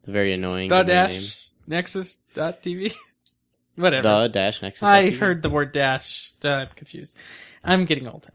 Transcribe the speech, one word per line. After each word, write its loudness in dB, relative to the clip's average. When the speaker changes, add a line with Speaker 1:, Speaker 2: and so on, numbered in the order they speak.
Speaker 1:
The -12
very 2
annoying -4
Speaker 2:
The 4
Speaker 1:
domain 2
Speaker 2:
dash -14
nexus -8
dot -6
T -6
V. -6
<laughs> -20
Whatever. 4
Speaker 1:
The 2
dash -2
nexus -10
dot 6
T 4
V. -4
Speaker 2:
I -10
heard 0
the -2
word -2
dash. -2
Uh, -2
I'm -2
confused. -18
I'm 4
getting -2
old. -16